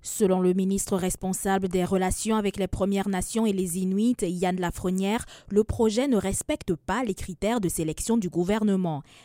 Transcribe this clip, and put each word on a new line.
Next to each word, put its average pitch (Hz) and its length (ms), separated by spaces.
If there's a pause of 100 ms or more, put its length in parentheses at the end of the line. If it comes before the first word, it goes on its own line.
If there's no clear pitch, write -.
Selon 185 400
le 180 140
ministre 196 420
responsable 185 720
des 180 160
relations 185 520
avec 202 200
les 185 120
Premières 196 400
Nations 196 380
et 208 60
les 185 260
Inuits, 196 440
Yann 180 360
Lafrenière, 190 680 (240)
le 208 140
projet 226 420
ne 262 100
respecte 196 560
pas 190 300
les 208 120
critères 208 460
de 185 80
sélection 160 480
du 180 140
gouvernement. 185 720 (220)